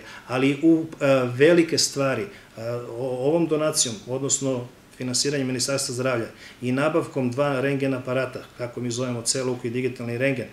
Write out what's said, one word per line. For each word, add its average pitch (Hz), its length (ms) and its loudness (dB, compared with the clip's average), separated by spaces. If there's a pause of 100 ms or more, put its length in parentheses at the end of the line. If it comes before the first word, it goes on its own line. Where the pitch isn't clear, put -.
(280)
Ali 135 360 2
u, 160 220 6 (160)
e, 147 40 2 (300)
velike 165 420 6
stvari, 135 440 0
e, - 400 -12 (100)
o-, 123 560 -4
ovom 165 200 4
donacijom, 151 480 0 (120)
odnosno 131 600 -2 (320)
finansiranjem 131 480 -2
Ministarstva 131 480 -2
zdravlja 123 300 0 (360)
i 123 100 -2
nabavkom 139 600 0
dva 139 300 0
rengen 135 320 0
aparata, 127 480 -4 (160)
kako 123 240 -8
mi 123 100 -4
zovemo 120 300 -4
C 131 220 -2
luku 127 240 -4
i - 20 -4
digitalni 120 480 -4
rengen, 127 360 -2